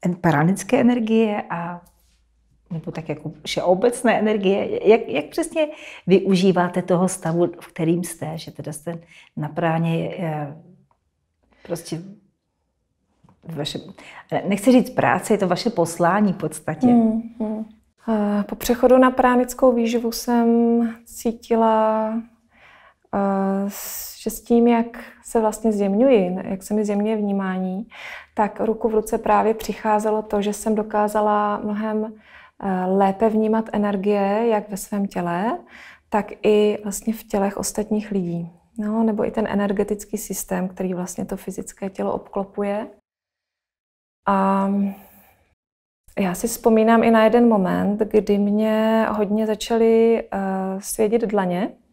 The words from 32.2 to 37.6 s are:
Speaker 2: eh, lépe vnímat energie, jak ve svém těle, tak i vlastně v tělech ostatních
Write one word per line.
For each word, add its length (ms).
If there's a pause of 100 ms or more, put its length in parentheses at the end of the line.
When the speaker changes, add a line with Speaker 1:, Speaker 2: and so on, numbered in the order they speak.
Speaker 2:
eh, 220
lépe 440
vnímat 440
energie, 760
jak 220
ve 80
svém 300
těle, 500 (520)
tak 220 (120)
i 400
vlastně 300
v 100
tělech 340
ostatních 540